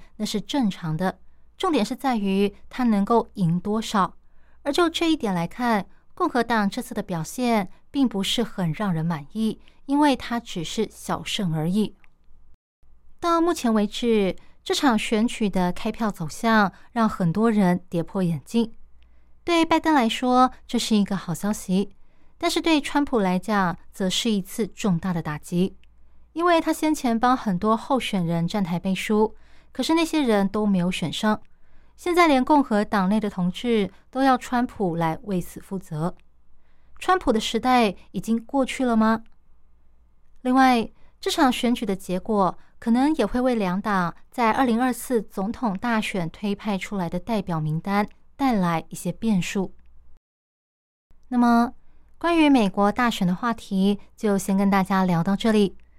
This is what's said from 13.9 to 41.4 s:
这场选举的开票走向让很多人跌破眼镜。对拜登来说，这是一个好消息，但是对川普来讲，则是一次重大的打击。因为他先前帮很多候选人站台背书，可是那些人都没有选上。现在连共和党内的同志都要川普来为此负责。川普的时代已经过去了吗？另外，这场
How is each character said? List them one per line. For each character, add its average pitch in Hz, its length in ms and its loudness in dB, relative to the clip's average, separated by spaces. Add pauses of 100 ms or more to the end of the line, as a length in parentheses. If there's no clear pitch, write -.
这 - 100 -4
场 277 240 2
选 226 300 0
举 214 240 -2
的 180 220 0
开 - 180 -6
票 220 220 -2
走 165 160 -8
向 214 440 2 (200)
让 226 160 2
很 180 240 0
多 220 180 2
人 185 380 4
跌 165 160 -2
破 190 180 -4
眼 165 220 0
镜。 226 280 -2 (720)
对 339 220 2
拜 320 160 2
登 320 120 2
来 254 160 4
说， 254 440 2 (160)
这 - 100 -2
是 - 160 0
一 208 80 4
个 196 140 -2
好 165 180 -6
消 202 180 -2
息， 196 380 -2 (460)
但 339 120 -2
是 339 120 0
对 311 200 2
川 285 240 0
普 269 140 0
来 185 180 2
讲， 185 400 0 (140)
则 190 180 -4
是 226 220 -2
一 208 100 0
次 - 240 -6
重 185 320 0
大 185 160 -2
的 170 80 -4
打 156 160 -6
击。 175 400 -2 (580)
因 320 100 0
为 339 160 6
他 320 120 0
先 311 220 0
前 233 240 0
帮 247 180 2
很 190 220 -2
多 214 180 2
候 254 220 0
选 196 260 -2
人 170 220 0
站 208 160 -2
台 175 160 -2
背 190 160 -2
书， 214 400 0 (380)
可 - 100 -4
是 311 120 0
那 330 100 4
些 311 180 0
人 208 260 2
都 214 160 -2
没 196 140 2
有 175 100 2
选 180 240 -4
上。 214 280 0 (560)
现 359 180 -2
在 339 140 6
连 262 160 4
共 294 180 4
和 214 220 0
党 202 240 0
内 214 100 2
的 214 100 -2
同 180 220 -2
志 220 400 0 (180)
都 262 140 -4
要 262 160 4
川 247 260 -2
普 185 300 -2
来 165 300 -2
为 190 160 -4
此 - 200 -10
负 - 160 -10
责。 170 380 -6 (840)
川 370 180 2
普 277 140 0
的 220 80 0
时 - 180 -4
代 240 380 2 (160)
已 196 80 -6
经 226 240 -2
过 277 200 0
去 - 200 -4
了 240 120 2
吗？ 220 280 2 (1200)
另 254 120 2
外， 254 340 4 (320)
这 - 80 -6
场 302 220 4